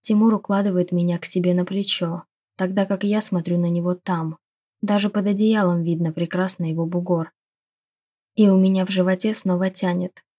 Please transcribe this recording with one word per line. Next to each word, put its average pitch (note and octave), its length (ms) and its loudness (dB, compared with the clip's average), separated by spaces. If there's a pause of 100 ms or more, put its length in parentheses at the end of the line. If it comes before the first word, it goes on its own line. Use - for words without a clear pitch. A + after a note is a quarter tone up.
Тимур A3 340 4
укладывает G3 580 0
меня F3 260 0
к - 60 -10
себе F3+ 300 0
на F3+ 100 2
плечо, F3+ 600 -4 (320)
тогда F#3+ 300 0
как G3 180 -4
я G#3 180 0
смотрю F3 360 -2
на F3 100 0
него F3 260 -2
там. E3 440 -6 (440)
Даже G#3 280 0
под G#3 160 -2
одеялом G3+ 560 2
видно E3 300 -2
прекрасно F3+ 520 -4
его D#3+ 220 -2
бугор. F3 460 -2 (1000)
И G#3+ 140 6
у F#3+ 100 6
меня F#3+ 260 4
в F#3+ 60 -8
животе F#3 440 0
снова F#3 360 0
тянет. F3+ 540 -4 (140)